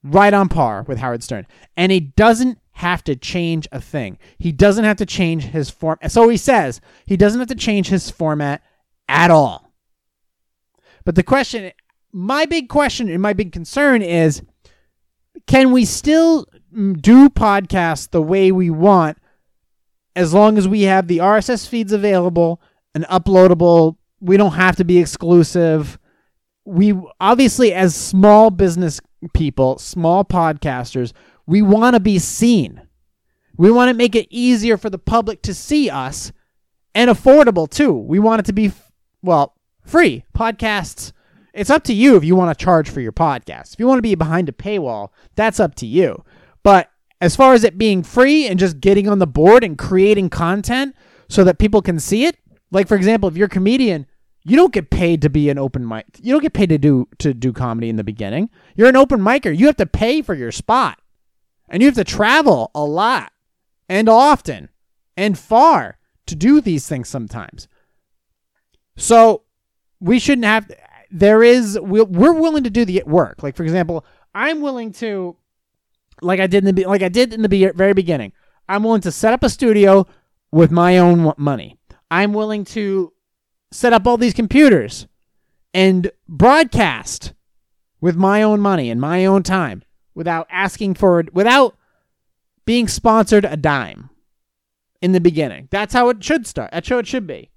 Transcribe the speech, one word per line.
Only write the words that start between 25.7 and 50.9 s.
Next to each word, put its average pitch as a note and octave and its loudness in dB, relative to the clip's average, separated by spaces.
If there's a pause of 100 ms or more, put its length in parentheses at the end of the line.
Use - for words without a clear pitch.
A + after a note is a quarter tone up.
We, G3+ 0 (260)
obviously, A#3 2
as F3+ 0
small G#3 4
business F3 -2 (340)
people, C3+ -2
small F3 -2
podcasters, C3+ -6 (320)
we F#3+ 2
wanna A3 4
be F#3+ 0
seen. G3 -2 (760)
We F3+ 6
wanna B3 4
make A#3 0
it A3+ 0
easier A#3 0
for G#3+ -10
the F#3 -10
public A3 -4
to G3+ -8
see D4 -4
us C3+ -10 (640)
and A#3+ 2
affordable, A#3 4
too. C#4+ 0
We C3 -4
want A3 2
it G#3 -6
to A3+ -6
be, G#3 0
f-, - -10 (280)
well, D#3+ 0 (300)
free. G3+ 0 (100)
Podcasts, A3 -6 (420)
it's G3+ -8
up B3 2
to B3 -4
you A#3+ 6
if D#3+ 4
you F3 2
wanna F3 0
charge E3 0
for C#3 -10
your A2+ -8
podcast. C3 -6
If - -20
you A#3+ 0
wanna C4 2
be G#3+ -2
behind E3 -4
a C#3 -10
paywall, C3 -8 (260)
that's A3 -2
up E3+ -2
to B2+ -14
you. B2 -2 (400)
But F#3+ 4 (300)
as F3 -2
far C4 6
as A#3 4
it F3+ 0
being G3+ 0
free C#4 2
and F#3 -4
just F3 -2
getting G3 2
on G3+ 0
the F3 0
board F#3+ 6
and D#3+ -8
creating F#3+ 0
content G#3 -6 (320)